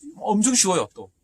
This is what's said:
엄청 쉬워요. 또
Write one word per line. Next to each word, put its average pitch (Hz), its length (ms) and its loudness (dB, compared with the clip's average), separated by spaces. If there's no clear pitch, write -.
엄청 214 380 0
쉬워요. 180 400 2
또 98 160 -16